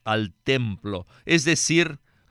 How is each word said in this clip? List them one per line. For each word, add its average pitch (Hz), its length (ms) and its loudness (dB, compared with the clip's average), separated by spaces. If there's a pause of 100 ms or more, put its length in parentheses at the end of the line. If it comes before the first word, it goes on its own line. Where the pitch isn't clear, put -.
al 110 400 -2
templo, 104 640 -4 (180)
es 151 200 2
decir, 165 560 2 (300)